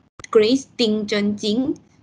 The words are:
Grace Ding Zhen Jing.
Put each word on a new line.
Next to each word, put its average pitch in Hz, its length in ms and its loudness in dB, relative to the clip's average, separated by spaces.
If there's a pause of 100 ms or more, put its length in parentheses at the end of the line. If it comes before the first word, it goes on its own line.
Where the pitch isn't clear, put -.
(300)
Grace 233 340 4 (140)
Ding 214 260 0
Zhen 208 340 -2
Jing. 254 400 -2 (240)